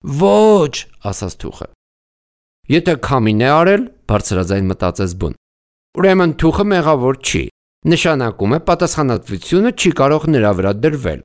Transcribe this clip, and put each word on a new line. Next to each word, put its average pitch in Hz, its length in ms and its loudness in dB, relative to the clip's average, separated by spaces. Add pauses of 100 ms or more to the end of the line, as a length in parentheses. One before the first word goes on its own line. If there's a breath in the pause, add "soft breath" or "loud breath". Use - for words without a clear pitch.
«Ոչ», 196 680 2 (260)
ասաց 98 400 -6
թուխը։ - 260 -12 (1000)
«Եթե 170 320 0
քամին 110 400 0
է 123 80 2
արել», 180 340 4 (220)
բարձրաձայն 98 640 -2
մտածեց 90 480 -4
բուն, 90 180 -6 (600)
«ուրեմն 180 400 2
թուխը 160 300 0
մեղավոր 151 600 0
չի, - 180 -4 (420)
նշանակում 135 680 0
է՝ 165 40 -2 (100)
պատասխանատվությունը 165 1040 -2
չի - 200 0
կարող 147 320 0
նրա 123 280 2
վրա 95 220 0
դրվել»։ 120 500 -4